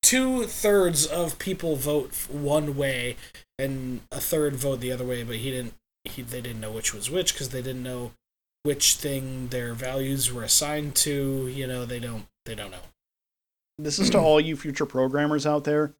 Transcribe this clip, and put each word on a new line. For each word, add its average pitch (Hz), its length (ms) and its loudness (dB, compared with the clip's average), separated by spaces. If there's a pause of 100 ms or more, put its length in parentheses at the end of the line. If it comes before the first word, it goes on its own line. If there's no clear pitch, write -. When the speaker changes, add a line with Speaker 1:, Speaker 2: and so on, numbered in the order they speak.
Speaker 1:
two-thirds 214 1040 4
of 170 320 -2
people 175 380 -2
vote 143 360 0
f-, - 180 -6
one 147 460 0
way 127 400 -2 (420)
and 131 420 -4 (100)
a - 80 -8
third 147 380 0
vote 131 240 -2
the 123 100 -4
other 127 140 -2
way, 123 180 -4
but 117 140 -6
he 123 140 -4
didn't, 127 240 -6 (300)
he, - 180 -10
they 120 180 -8
didn't 117 200 -8
know 107 120 -8
which 110 220 -4
was 107 160 -6
which 175 260 0
'cause 131 140 -6
they 127 120 -4
didn't 127 200 -6
know 123 300 -8 (520)
which 143 300 4
thing 131 540 -4
their 120 260 -4
values 135 580 0
were 120 100 -4
assigned 147 540 0
to. 135 520 0
You 131 180 -4
know, 127 180 -4
they 120 160 -6
don't, 117 240 -6 (220)
they 117 80 -8
don't 104 160 -10
know. - 80 -14 (1000)
Speaker 2:
This 151 200 -2
is 196 120 4
to 202 80 6
all 156 220 8
you 160 160 0
future 143 300 -2
programmers 143 600 2
out 147 180 2
there. 151 360 2